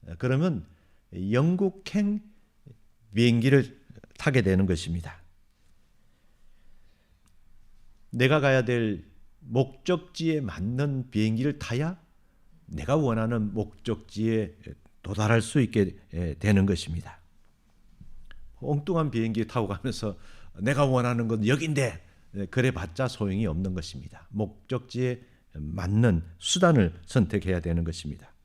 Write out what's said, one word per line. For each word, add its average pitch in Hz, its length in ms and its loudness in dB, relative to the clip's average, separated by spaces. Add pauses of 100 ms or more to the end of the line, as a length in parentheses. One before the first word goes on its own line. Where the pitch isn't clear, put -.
(180)
그러면 131 480 0 (640)
영국행 196 880 0 (920)
비행기를 120 680 4 (380)
타게 131 240 0
되는 95 240 4
것입니다. 85 560 -4 (3000)
내가 131 300 4
가야 135 260 4
될 113 400 0 (340)
목적지에 151 1040 -2
맞는 127 680 -4
비행기를 113 480 0
타야 156 400 -4 (680)
내가 78 300 -4
원하는 113 580 0
목적지에 107 1040 -4 (440)
도달할 107 400 2
수 139 200 0
있게, 107 360 2 (160)
에, 82 220 -4
되는 98 300 4
것입니다. 85 540 -4 (1400)
엉뚱한 147 520 0
비행기 113 360 0
타고 110 200 -2
가면서 104 500 -6 (420)
"내가 135 260 2
원하는 123 420 2
건 110 200 0
여긴데." 139 580 0 (300)
에, 98 120 -6
그래봤자 127 600 -2
소용이 104 380 -2
없는 90 280 -2
것입니다. - 580 -12
목적지에 123 920 -6 (300)
맞는 90 680 2 (160)
수단을 156 540 4 (120)
선택해야 92 560 0
되는 85 220 0
것입니다. 73 500 -10 (120)